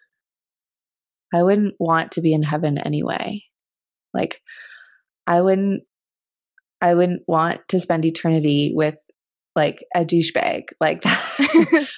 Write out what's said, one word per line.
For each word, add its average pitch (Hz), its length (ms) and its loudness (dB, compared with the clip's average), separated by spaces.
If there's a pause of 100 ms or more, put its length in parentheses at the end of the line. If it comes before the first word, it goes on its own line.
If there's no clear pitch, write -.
(1300)
I 175 100 4
wouldn't 202 360 2
want 165 340 0
to 170 80 -6
be 160 120 2
in 156 100 2
heaven 151 340 -2
anyway. - 640 -6 (720)
Like, - 260 -6 (880)
I 175 160 2
wouldn't, 190 420 0 (960)
I 175 120 4
wouldn't 180 340 2
want 165 420 0
to 185 100 0
spend 165 260 0
eternity 151 720 0
with, 151 200 0 (600)
like, 151 280 0 (120)
a 175 100 2
douchebag - 580 0 (180)
like 160 200 0
that, 302 880 2 (100)